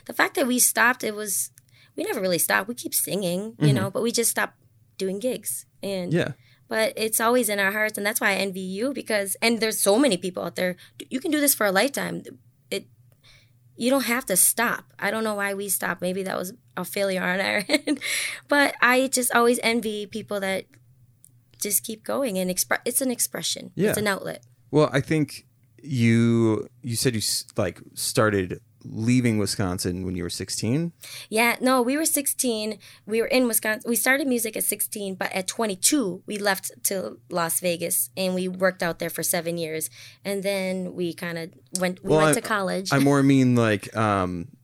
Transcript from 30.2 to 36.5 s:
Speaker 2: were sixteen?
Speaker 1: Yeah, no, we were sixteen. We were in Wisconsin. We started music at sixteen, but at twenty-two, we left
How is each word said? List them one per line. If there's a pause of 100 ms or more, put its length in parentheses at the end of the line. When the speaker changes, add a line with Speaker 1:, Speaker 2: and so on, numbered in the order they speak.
Speaker 2:
were
sixteen? (360)
Speaker 1:
Yeah,
no,
we
were
sixteen. (300)
We
were
in
Wisconsin.
We
started
music
at
sixteen,
but
at
twenty-two,
we
left (120)